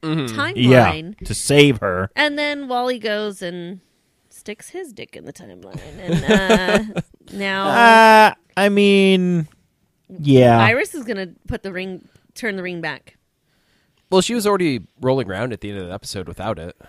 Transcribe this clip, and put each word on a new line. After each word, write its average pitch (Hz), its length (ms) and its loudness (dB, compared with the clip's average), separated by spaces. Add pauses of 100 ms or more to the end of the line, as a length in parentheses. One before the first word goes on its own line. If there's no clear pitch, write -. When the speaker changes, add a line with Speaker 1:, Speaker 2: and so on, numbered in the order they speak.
Speaker 1:
Mm-hmm. 151 380 -4
Speaker 2:
timeline. 123 800 2
Speaker 3:
Yeah, - 80 -16
to 113 60 -8
save 143 460 2
her. 95 360 -4
Speaker 2:
And 294 240 -2
then 285 280 -6
Wally 247 320 -4
goes 208 420 -8
and 175 380 -12 (500)
sticks - 400 -20
his 349 220 -14
dick - 240 -20
in - 100 -20
the - 80 -18
timeline. - 460 -18 (200)
And, 190 1000 0
uh, 170 40 -4 (160)
Speaker 3:
<laughs> - 160 -20
Speaker 2:
now 196 340 -4 (640)
Speaker 3:
Uh, - 40 -2 (240)
I 196 100 2
mean, 190 800 2 (720)
yeah. 127 420 6
Speaker 2:
Iris 233 320 0
is 277 120 -12
gonna 196 220 -8 (200)
put - 160 -10
the 190 80 -12
ring, 185 380 -12 (260)
turn 208 220 -8
the 185 60 -10
ring 180 180 -10
back. 151 340 -12 (920)
Speaker 1:
Well, 185 120 2
she 233 120 -4
was 233 120 -4
already 180 360 -2 (180)
rolling 127 300 -2
around 110 240 -6
at 101 80 -12
the 104 80 -12
end 101 100 -12
of 90 80 -12
the 87 60 -12
episode 95 340 -12
without 92 320 -10
it. 85 160 -16 (140)